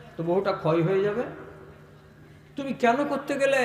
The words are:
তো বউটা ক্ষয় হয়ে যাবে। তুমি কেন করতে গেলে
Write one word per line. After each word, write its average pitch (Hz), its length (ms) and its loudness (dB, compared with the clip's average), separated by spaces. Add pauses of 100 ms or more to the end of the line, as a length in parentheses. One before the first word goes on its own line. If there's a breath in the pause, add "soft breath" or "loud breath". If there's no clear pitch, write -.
(160)
তো 170 60 -6
বউটা 190 300 2
ক্ষয় 165 300 2
হয়ে 190 200 2
যাবে। 208 200 0 (1300)
তুমি 269 160 -6
কেন 247 360 2
করতে 277 260 -4
গেলে 269 300 2